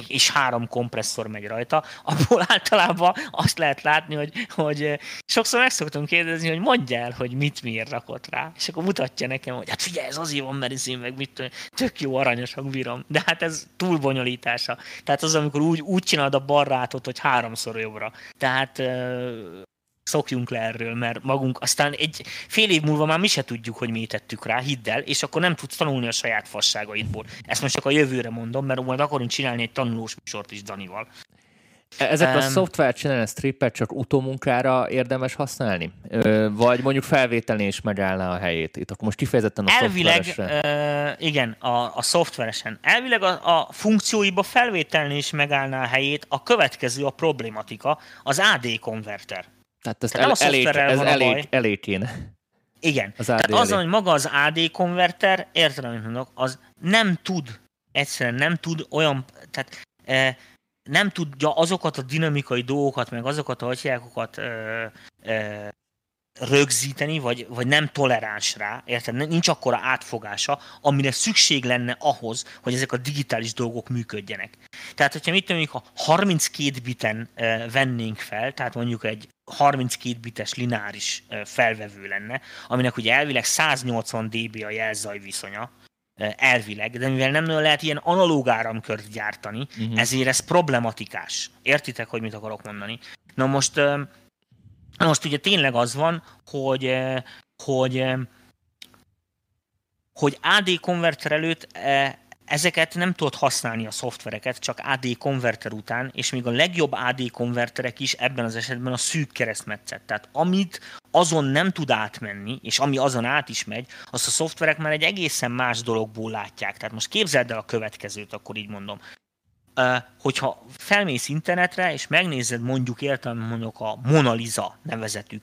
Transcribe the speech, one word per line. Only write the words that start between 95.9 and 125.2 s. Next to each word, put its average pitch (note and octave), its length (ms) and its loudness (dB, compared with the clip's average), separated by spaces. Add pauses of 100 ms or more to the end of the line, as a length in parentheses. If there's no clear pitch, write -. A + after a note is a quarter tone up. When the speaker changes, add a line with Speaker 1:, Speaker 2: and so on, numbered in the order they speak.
Speaker 1:
van, D#3+ 300 0 (220)
hogy, C3+ 400 -2
ö, C3 320 0 (460)
hogy, C3 340 2
ö, C3 160 0 (2000)
hogy C#3+ 280 2
A F#3+ 220 6
D F3+ 160 0
konverter E3+ 520 0
előtt, D#3+ 360 -2 (180)
ö, C#3 200 4 (400)
ezeket D#3+ 500 0
nem F3 180 0
tudod D3+ 220 0
használni A2+ 500 0
a G#2+ 60 -10
szoftvereket, A#2 680 -8
csak - 240 -6
A C#3 120 0
D B2+ 220 -2
konverter B2 560 -2
után, A#2 420 -6
és - 160 -4
még B2 160 -4
a A#2+ 40 0
legjobb D#3 400 2
A B2 240 -2
D B2 160 -4
konverterek A#2+ 680 -4
is C3+ 140 -2
ebben B2 320 -2
az A2+ 100 -6
esetben B2 380 -4
a B2 40 -2
szűk D3+ 340 -2
keresztmetszet. G#2+ 720 -6
Tehát - 300 -8
amit F3+ 680 -2 (120)
azon D#3+ 340 4
nem D#3 260 2
tud C#3+ 200 -4
átmenni, G#2+ 720 -4
és - 180 -2
ami C#3 180 2
azon B2+ 280 2
át C#3 240 0
is A2+ 160 -6
megy, A#2 220 -8 (240)
azt B2 160 -2
a A#2+ 40 -2
szoftverek D#3 460 0
már D#3 140 -2
egy D3+ 120 0
egészen D#3+ 480 0
más A#2+ 300 0
dologból A2 500 -2
látják. G2+ 460 -8
Tehát A2 160 -10
most A2 140 -6
képzeld C#3+ 440 2
el A2+ 60 -4
a A2 80 -8
következőt, G#2 680 -8
akkor G#2+ 240 -12
így G#2 120 -10
mondom. G2+ 300 -12 (760)
Ö, B2+ 220 4 (260)
hogyha - 440 -2 (120)
felmész F#3+ 520 2
internetre, F3 640 0
és C#3 140 -8
megnézed C3+ 540 0
mondjuk, B2 400 -2
értem, C3 360 -2
mondjuk A2+ 420 -6
a A2 240 -6
Mona C3+ 300 6
Lisa A2+ 500 -4
nevezetű A2 600 -8